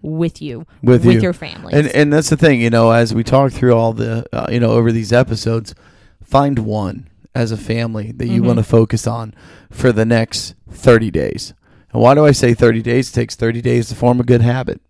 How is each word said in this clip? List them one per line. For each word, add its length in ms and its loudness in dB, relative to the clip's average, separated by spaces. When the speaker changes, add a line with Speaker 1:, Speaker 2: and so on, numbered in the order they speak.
Speaker 1:
with 400 -6
you, 240 -12
Speaker 2:
With 220 4
Speaker 1:
with 100 6
Speaker 2:
you. 60 2
Speaker 1:
your 120 -2
families. 420 -16
Speaker 2:
And, 140 2
and 240 2
that's 160 0
the 80 0
thing, 240 2
you 80 2
know, 220 4
as 220 2
we 100 -2
talk 280 0
through 240 2
all 180 0
the, 380 -6
uh, 200 -6
you 80 -2
know, 120 0
over 200 2
these 200 -4
episodes, 640 -2
find 360 0
one 500 -8
as 180 -4
a 60 -6
family 560 -6
that 140 -8
you 140 -2
Speaker 1:
Mm-hmm. 60 0
Speaker 2:
wanna 160 2
focus 440 0
on 260 -8
for 200 0
the 140 2
next 500 -2
thirty 420 2
days. 420 -6
And 100 -2
why 120 6
do 120 4
I 60 6
say 220 2
thirty 280 2
days? 280 -2
It 40 -16
takes 220 -6
thirty 260 -6
days 280 -2
to 60 -12
form 240 0
a 40 -2
good 180 2
habit. 380 -2